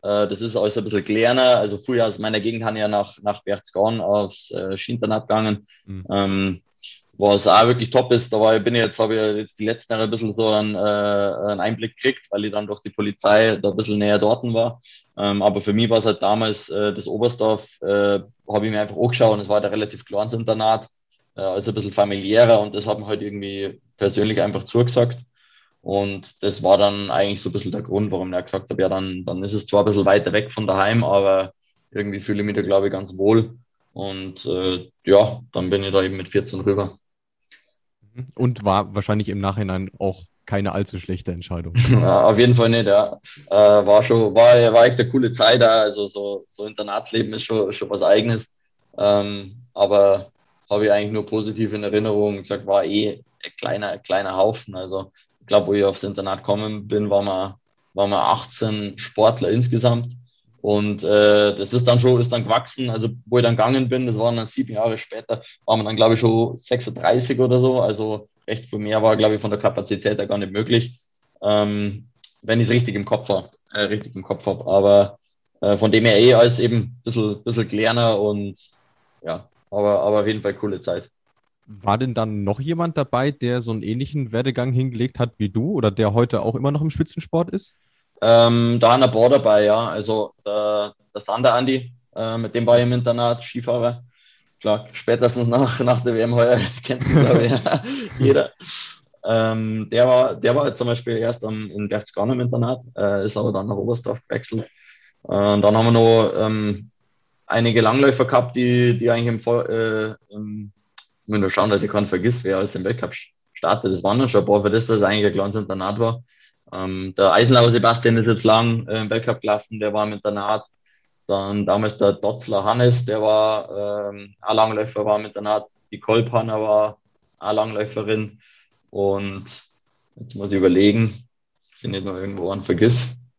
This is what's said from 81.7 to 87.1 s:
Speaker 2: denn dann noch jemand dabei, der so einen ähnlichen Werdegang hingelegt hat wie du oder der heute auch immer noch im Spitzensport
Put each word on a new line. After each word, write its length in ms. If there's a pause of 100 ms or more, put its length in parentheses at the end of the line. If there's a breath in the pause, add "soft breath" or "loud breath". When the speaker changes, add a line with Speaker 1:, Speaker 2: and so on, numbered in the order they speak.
Speaker 2:
denn 160
dann 300
noch 160
jemand 380
dabei, 340
der 300
so 100
einen 120
ähnlichen 480
Werdegang 420
hingelegt 460
hat 180
wie 120
du 240
oder 180
der 220
heute 280
auch 140
immer 160
noch 100
im 80
Spitzensport 600